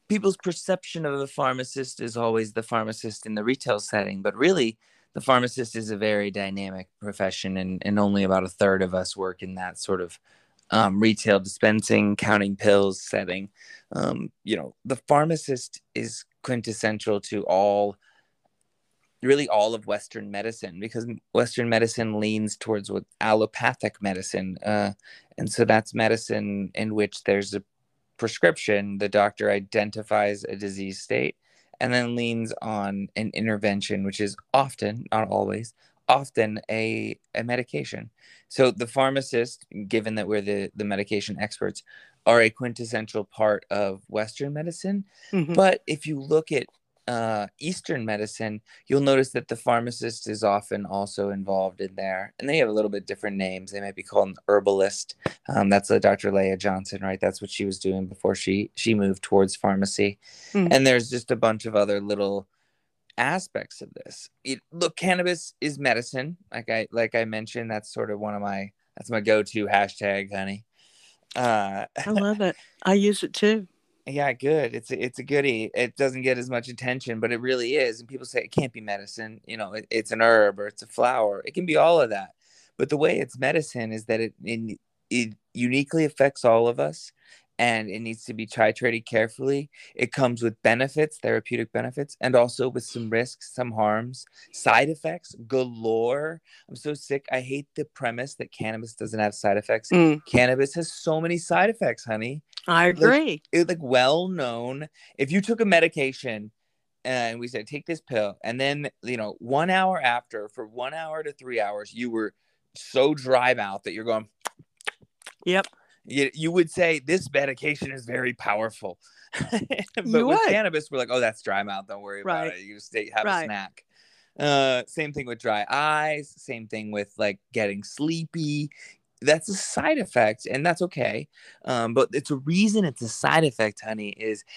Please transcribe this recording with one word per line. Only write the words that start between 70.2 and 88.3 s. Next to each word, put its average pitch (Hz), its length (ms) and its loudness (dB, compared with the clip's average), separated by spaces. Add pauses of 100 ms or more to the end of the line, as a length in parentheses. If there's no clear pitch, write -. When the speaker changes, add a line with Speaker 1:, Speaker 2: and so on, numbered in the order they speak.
Speaker 1:
honey. 98 360 -8 (680)
Uh, 107 520 0 (180)
Speaker 2:
I 202 60 -4
love 208 320 0
it. 185 120 0 (280)
I 185 100 4
use 202 300 4
it 160 100 -4
too. 214 340 2 (440)
Speaker 1:
Yeah, 139 220 0
good. 131 420 0
It's 120 160 -10
a, 120 140 -4
it's 127 140 -6
a 131 40 -8
goodie. 135 520 0
It 120 200 0
doesn't 131 280 0
get 127 160 2
as 123 100 -6
much 120 200 -4
attention, 123 520 -6
but 113 100 -2
it 120 120 -4
really 127 320 0
is. 120 260 0
And 117 80 -20
people 127 160 -14
say 123 160 -4
it 87 100 -6
can't - 220 -2
be 113 80 -16
medicine. 107 640 -10
You 113 120 -10
know, 101 160 -8
it, 107 160 -10
it's 113 220 -2
an 113 100 2
herb 107 360 8
or 104 80 -8
it's - 140 -14
a 110 60 -18
flower. 117 580 0
It - 80 -10
can 180 140 -4
be 156 100 2
all 160 240 8
of 123 80 4
that. 98 220 -6 (480)
But 139 100 0
the 151 80 0
way 156 220 2
it's 131 200 -6
medicine 131 540 -2
is 110 140 -10
that 113 140 0
it, 110 120 -4 (100)
in, 113 360 -6 (320)
it 113 240 0 (180)
uniquely 139 540 2
affects - 360 2
all 117 260 6
of 120 120 0
us, 151 320 -6 (460)
and 113 320 0
it 101 80 -8
needs 113 260 -10
to 123 100 -10